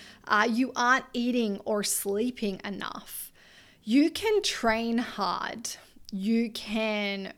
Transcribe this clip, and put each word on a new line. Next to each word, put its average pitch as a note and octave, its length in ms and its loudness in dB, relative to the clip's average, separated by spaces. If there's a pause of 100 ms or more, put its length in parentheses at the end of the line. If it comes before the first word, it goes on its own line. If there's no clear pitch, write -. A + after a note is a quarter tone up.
(260)
Uh, G#3+ 220 4
you A#3+ 260 2
aren't B3 380 4
eating A#3+ 540 0
or G#3 160 0
sleeping G#3 840 -2
enough. - 640 -8 (520)
You C#4+ 260 4
can G4+ 320 2
train A#3 580 0
hard. - 800 -4 (360)
You A3+ 400 2
can G#3 840 -2